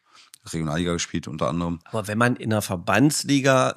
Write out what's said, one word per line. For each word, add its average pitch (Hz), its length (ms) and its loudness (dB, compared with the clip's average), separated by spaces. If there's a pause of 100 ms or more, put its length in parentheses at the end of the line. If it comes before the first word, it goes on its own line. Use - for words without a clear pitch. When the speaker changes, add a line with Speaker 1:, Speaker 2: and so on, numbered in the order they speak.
(540)
Speaker 1:
Regionalliga 82 400 -2
gespielt, 85 340 -4
unter 73 220 -4
anderem. 85 360 -4
Speaker 2:
Aber 110 220 -6
wenn 107 100 -2
man 123 180 2
in - 140 -6
der 107 120 2
Verbandsliga 127 1160 2